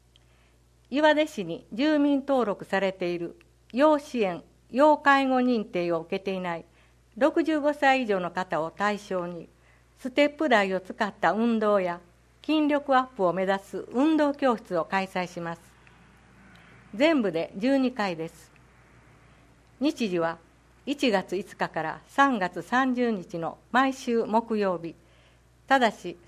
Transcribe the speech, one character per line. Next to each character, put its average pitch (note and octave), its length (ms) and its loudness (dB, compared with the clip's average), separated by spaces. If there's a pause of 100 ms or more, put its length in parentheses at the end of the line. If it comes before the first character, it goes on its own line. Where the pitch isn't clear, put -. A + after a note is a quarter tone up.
(880)
岩 D4+ 260 4
出 D4+ 120 2
市 A3 180 -8
に E3 300 -10
住 D4 240 2
民 C#4+ 220 2
登 C4 260 0
録 F#3+ 180 -4
さ F#3+ 160 -2
れ F#3+ 120 0
て F#3 180 -4
い F3 80 -4
る E3+ 200 -10 (320)
要 D4 280 4
支 B3+ 240 -4
援、 F3+ 200 -2 (280)
要 D4 260 6
介 C#4 300 4
護 C4 140 2
認 B3 240 0
定 F3 280 -2
を E3 80 0
受 E3 180 -6
け F#3+ 60 -18
て F#3+ 80 -4
い F#3+ 80 -8
な F3 160 -6
い E3 80 -14 (540)
六 D4+ 260 2
十 D#4 160 0
五 D4 140 0
歳 C4+ 300 2
以 - 20 -6
上 G3+ 120 0
の F3+ 120 -6
方 F3 320 -4
を D#3+ 80 -6
対 G#3 260 -2
象 F#3 300 -6
に、 E3+ 240 -12 (500)
ス B3+ 100 -8
テ C#4+ 160 4
ッ D4 40 -2
プ D4+ 180 -2
台 G3+ 260 2
を F3+ 60 -2
使 - 260 -6
っ G3 120 -8
た E3+ 140 2
運 A3+ 280 0
動 G#3 200 2
や F3 200 -4 (440)
筋 D4+ 220 2
力 C#4+ 280 0
ア B3+ 80 4
ッ C4 40 -12 (100)
プ G3 80 0
を F3 80 4
目 F#3 100 -4
指 F#3+ 180 0
す - 320 -12
運 D4+ 260 2
動 D4 160 2
教 C4 220 0
室 F#3 200 -6
を D#3+ 80 0
開 F#3+ 220 -4
催 F#3 220 -4
し F3 120 -12
ま E3+ 140 -8
す。 - 80 -18 (1300)
全 C#4+ 280 4
部 F#3+ 100 -2
で D#3+ 240 -4
十 C4 220 2
二 B3+ 140 0
回 G3 240 -4
で D#3+ 120 -8
す。 - 240 -20 (1300)
日 C4 300 -2
時 F3+ 80 0
は E3 180 -2 (480)
一 C#4+ 260 -2
月 F#3+ 260 0
五 G3 200 -10
日 F3 140 -4
か E3 120 -6
ら D#3 260 -8
三 C#4 300 2
月 F3+ 220 -4
三 B3+ 340 0
十 A#3+ 160 -2
日 F3 280 -8
の D#3+ 180 -8 (160)
毎 C4 220 2
週 A#3 300 -2
木 A3 340 -2
曜 F#3+ 200 -2
日、 E3 160 -12 (720)
た C4+ 120 4
だ A#3+ 120 2
し F3 380 -10